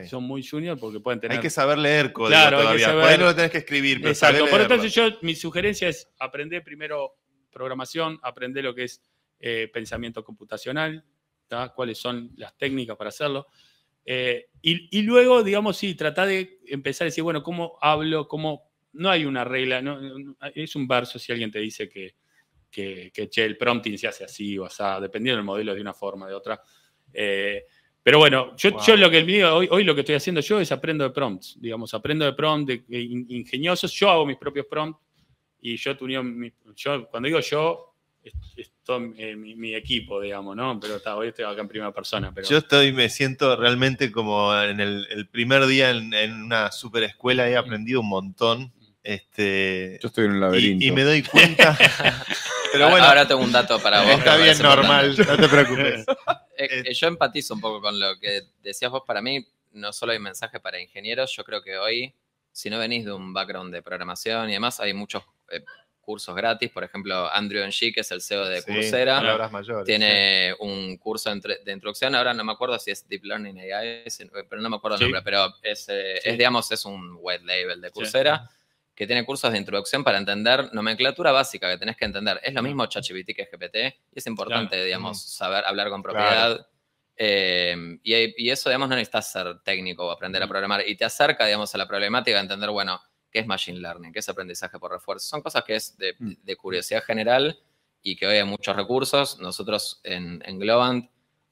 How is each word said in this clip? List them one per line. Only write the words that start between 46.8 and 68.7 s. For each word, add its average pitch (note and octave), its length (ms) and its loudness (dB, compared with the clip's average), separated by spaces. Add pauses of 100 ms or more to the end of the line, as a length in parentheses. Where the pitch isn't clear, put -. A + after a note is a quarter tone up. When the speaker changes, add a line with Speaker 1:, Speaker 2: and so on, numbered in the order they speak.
Speaker 2:
he B2 60 2
Speaker 1:
Mm. A#2+ 40 4
Speaker 2:
aprendido A#2 420 -2
un A2 80 -2
montón, A#2 640 -2 (300)
este, F#2+ 1000 -2
Speaker 3:
Yo A2 60 -4
estoy A2+ 180 2
en G2+ 60 4
un G2 40 2
Speaker 2:
y, G2 40 2
Speaker 3:
laberinto. F#2+ 440 4
Speaker 2:
y C3 80 6
me C3+ 100 4
doy D3 200 4
cuenta, E3 540 6
Speaker 4:
<laughs> C#3+ 500 2 (460)
Speaker 2:
pero C#3+ 120 4
Speaker 4:
Ahora, D3+ 60 8
Speaker 2:
bueno, - 160 10
Speaker 4:
ahora C#3+ 220 10
tengo C3 140 2
un B2 100 0
dato A#2+ 300 4
para G#2 200 6
vos, G#2 100 8
Speaker 2:
está D3+ 240 8
Speaker 4:
que - 20 8
me D#3+ 60 8
Speaker 2:
bien, D#3 140 8
Speaker 4:
parece D3+ 40 -2
importante. C#3 600 8
Speaker 2:
normal, E3+ 60 4
no C#3+ 80 4
te D3+ 120 8
preocupes. C3 640 4
Speaker 4:
<laughs> - 400 -4 (100)
Eh, C#3 100 -2
Speaker 2:
Eh, B2+ 200 -4
Speaker 4:
eh, - 20 -2
yo E3 140 2
empatizo D3 480 0
un G#2+ 80 -8
poco A2 180 -4
con G#2 180 -2
lo F#2+ 220 -2
que G2+ 220 -4 (200)
decías A2 280 -6
vos. C3 160 -6
Para G#2+ 160 -4
mí, C3 240 -4 (260)
no G#2 220 -10
solo A#2 180 -4
hay A2 60 -2
mensaje G#2 420 -12
para F2+ 180 -10
ingenieros, A2+ 560 -8
yo A2 80 -12
creo G#2 200 -10
que F#2+ 160 -10
hoy, A#2 360 -4 (380)
si - 160 -12
no A2 100 -6
venís A2+ 280 -4
de G2+ 60 -8
un F#2+ 200 -12
background F#2+ 400 -8
de E2+ 80 -10
programación F#2 680 -6
y - 20 -4
demás, A2+ 260 -4
hay G#2 140 -2
muchos, G2+ 300 -8 (280)
eh, E2+ 140 -10 (380)
cursos G2+ 340 -12
gratis. A2+ 340 -2
Por F2+ 140 -10
ejemplo, F#2 480 -6
Andrew G2+ 320 -2
Ng, A2 300 -2
que A2+ 60 -4
es - 100 -6
el F#2 100 -8
ceo G2+ 240 -4
de F#2 160 -4
Speaker 2:
Sí, G#2 140 -10